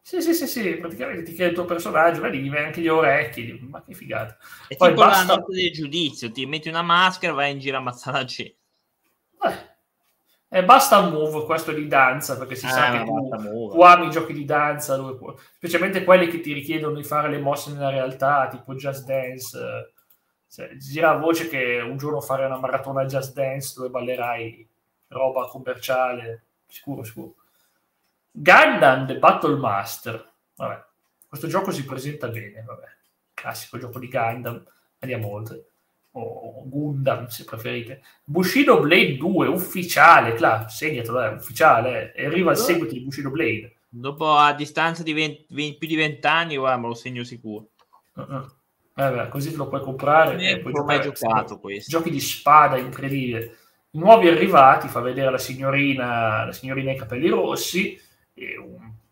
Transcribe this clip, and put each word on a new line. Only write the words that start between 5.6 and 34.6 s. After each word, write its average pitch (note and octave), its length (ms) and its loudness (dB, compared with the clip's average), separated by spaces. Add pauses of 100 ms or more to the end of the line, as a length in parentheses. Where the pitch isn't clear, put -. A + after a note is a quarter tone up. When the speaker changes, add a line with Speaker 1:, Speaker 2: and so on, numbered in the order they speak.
Speaker 2:
giudizio, D3 600 -6
ti C3 160 -8
metti D#3 200 -8
una E3 140 -4
maschera F3 500 2
e C#3+ 40 -6
vai C#3+ 160 -2
in C#3 80 -8
giro C3+ 180 -4
a - 20 -2
ammazzare B2+ 380 -6
la C3 80 -2
gente. - 300 -12 (920)
Speaker 1:
Eh, - 220 -4 (840)
è F#3 140 0
basta A3+ 440 8
move D#3 380 -2
questo D#3+ 260 -4
di D3+ 160 -6
danza, C3+ 500 2
perché C3 180 -10
si - 100 -12
Speaker 2:
Ah, B2+ 40 -4
Speaker 1:
sa B2 220 2
che A#2+ 60 -2
Speaker 2:
ma A2+ 80 -2
Speaker 1:
tu, A2+ 240 -4
Speaker 2:
basta G#2+ 200 -10
move. A2 240 -8
Speaker 1:
tu E3+ 80 6
ami F3 260 10
i D3 40 -6
giochi D#3 220 -4
di D3 120 -10
danza, D3 520 -2
dove C3 180 -8
pu-, - 220 -16 (180)
specialmente F3+ 480 -2
quelli F3+ 240 6
che - 140 -6
ti D3+ 100 -8
richiedono D3+ 440 -6
di C#3+ 80 -10
fare D3 260 -2
le C#3+ 100 -4
mosse C#3+ 320 -4
nella C#3 180 -4
realtà, C3+ 600 -2
tipo B2+ 240 -14
Just C3+ 320 -8
Dance, B2+ 520 -8
eh, A#2+ 340 -12 (600)
cioè, - 260 -18
gira D3 340 0
a D3 60 2
voce D#3+ 300 0
che B2 320 -2
un B2 180 -8
giorno C#3+ 220 -6
fare C3+ 280 -4
una C3 100 -4
maratona C3+ 480 -4
Just C3+ 280 -6
Dance C3+ 420 -6
dove B2+ 140 -8
ballerai A#2+ 800 -6 (420)
roba C3 360 -2
commerciale, B2 1000 -4 (220)
sicuro, B2 360 -14
sicuro. A2 320 -16 (960)
Gundam E3+ 720 6
The C3 120 -6
Battle C#3+ 400 4
Master, A2+ 760 -6 (240)
vabbè, G#2 280 -10 (440)
questo D3 200 -10
gioco F#3+ 240 -2
si C#3 120 -6
presenta C3+ 440 -10
bene, A2 380 -12
vabbè, - 200 -18 (480)
classico - 440 -14
gioco A#2+ 220 -12
di B2+ 80 -14
Gundam, A#2 560 -4 (360)